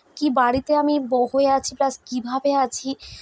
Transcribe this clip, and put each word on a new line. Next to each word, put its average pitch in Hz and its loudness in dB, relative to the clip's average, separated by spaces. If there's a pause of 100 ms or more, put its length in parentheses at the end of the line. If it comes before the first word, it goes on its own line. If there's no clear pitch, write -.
(180)
কি 294 0
বাড়িতে 254 2
আমি 294 2
বউ 247 0 (100)
হয়ে 277 4
আছি, 269 -4
প্লাস 269 0 (120)
কীভাবে 254 -2
আছি, 262 -2 (320)